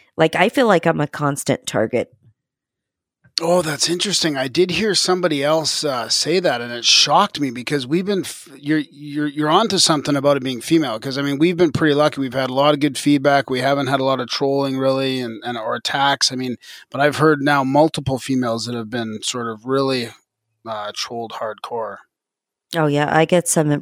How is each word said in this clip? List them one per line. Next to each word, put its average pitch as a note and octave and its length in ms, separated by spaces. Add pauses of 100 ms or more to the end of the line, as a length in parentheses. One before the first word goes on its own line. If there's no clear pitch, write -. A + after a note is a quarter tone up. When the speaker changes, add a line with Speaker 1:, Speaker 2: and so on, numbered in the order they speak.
(180)
Speaker 1:
like, D#3+ 180
I F#3 140
feel B3+ 180
like F3 180
I'm D#3+ 160
a D3 60
constant - 580
target. A2+ 480 (1300)
Speaker 2:
Oh, F3 200
that's D#3 260
interesting. F3 480
I C3+ 100
did F3+ 240
hear F#3 220
somebody E3 500
else, D#3 400
uh, B2 260
say E3+ 300
that, C#3+ 220
and A#2+ 100
it A#2+ 140
shocked E3 540
me C#3+ 100
because B2 380
we've F3 180
been, G3 160
f-, - 340
you're, D3 360
you're, D3 360
you're D3+ 220
onto G3 300
something D3+ 360
about C#3+ 220
it C3 60
being B2+ 180
female. C#3 380
'Cause, C3 180
I C#3+ 60
mean, C#3+ 160
we've E3+ 180
been E3 140
pretty D3+ 240
lucky. D3 260
We've B2+ 140
had C3 160
a - 20
lot C#3+ 220
of C#3 40
good C#3+ 200
feedback. C#3 500
We C3 100
haven't C#3 280
had C3+ 120
a C3 40
lot C3+ 160
of A#2+ 100
trolling, C#3 480
really, C3+ 420
and, A2+ 240
and, A#2+ 140
or A2+ 180
attacks. C#3 560
I C3 40
mean, B2+ 200 (360)
but C3 100
I've C#3+ 160
heard D3+ 240
now C#3 220
multiple C#3 560
females A#2 480
that A#2+ 80
have A2+ 160
been A2 320
sort A#2+ 240
of A2 180
really, C3 440 (560)
uh, G#2+ 280
trolled A#2 400
hardcore. G#2+ 640 (800)
Speaker 1:
Oh, D#3+ 100
yeah. C#3+ 280
I D#3+ 120
get E3+ 240
some D3+ 200 (120)